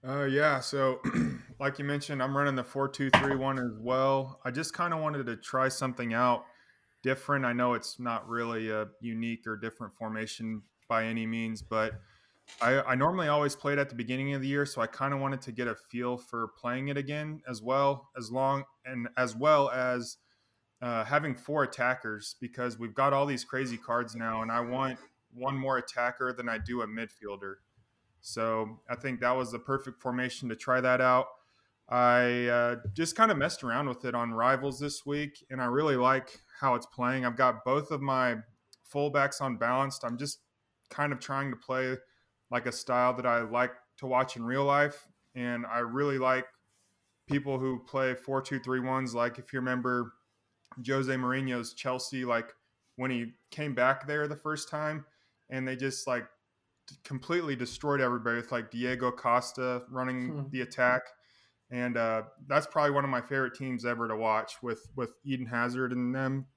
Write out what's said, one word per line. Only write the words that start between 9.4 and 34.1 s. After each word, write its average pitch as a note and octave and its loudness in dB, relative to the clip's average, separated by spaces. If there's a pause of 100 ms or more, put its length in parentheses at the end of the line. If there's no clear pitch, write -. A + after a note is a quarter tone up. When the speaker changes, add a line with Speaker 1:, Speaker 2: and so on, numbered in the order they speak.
Speaker 1:
or A2 -4
different A2 -8
formation A2 -6 (260)
by A2+ 2
any A2+ -2
means, A2+ -4
but A2 -2 (640)
I, B2+ 6
I C3 2
normally D#3+ 2
always D3 4
play C#3+ 0
it C#3+ 2
at C#3 2
the B2 -12
beginning B2+ -2
of C#3 -2
the C3 -2
year, C#3+ 2
so C3+ -4
I A2+ 2
kinda C#3 -2
wanted C3+ -2
to B2+ -12
get A#2+ -2
a A2+ -2
feel B2 -4
for A#2 -6
playing B2 -4
it C#3+ -2
again D3+ -4
as A#2+ -8
well, C3+ 2
as A2+ -8
long, C3+ 2 (220)
and B2 -6
as B2 2
well C#3+ 6
as, B2 0 (640)
uh, A#2+ 0
having C#3+ 2
four D3 0
attackers, A#2+ -2
because A#2+ -6
we've A2+ -6
got C3+ 6
all C#3 4
these C3+ -4
crazy C3 -4
cards A#2 -4
now, A2+ -4
and A2+ -4
I A#2 0
want B2+ -2 (360)
one C3 -2
more C3 0
attacker B2 -2
than A#2+ -6
I A2+ -2
do A#2+ -4
a A2 -4
midfielder. G2+ -10 (680)
So A2+ -4 (100)
I B2 -2
think B2 -6
that B2 4
was B2+ -2
the A#2 -6
perfect - -6
formation B2 -4
to A2 -4
try B2+ 2
that B2+ 6
out. B2+ 6 (600)
I, B2 6
uh, A#2+ 4 (180)
just D#3+ -2
kinda A3 6
messed D3+ 0
around C3 0
with B2 -8
it A#2+ -2